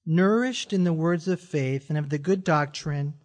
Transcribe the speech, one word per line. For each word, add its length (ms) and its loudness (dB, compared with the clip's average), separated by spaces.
nourished 680 2
in 100 2
the 80 2
words 340 0
of 140 -2
faith 480 -4
and 80 -2
of 140 -2
the 80 -2
good 260 -2
doctrine 680 -2